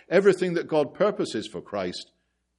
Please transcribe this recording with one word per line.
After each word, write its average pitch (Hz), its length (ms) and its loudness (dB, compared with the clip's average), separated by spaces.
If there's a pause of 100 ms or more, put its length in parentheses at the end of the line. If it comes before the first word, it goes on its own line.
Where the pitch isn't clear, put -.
Everything 185 460 4
that 151 120 -4
God 151 260 0
purposes 185 540 -2
for 85 140 -10
Christ 92 500 -8 (480)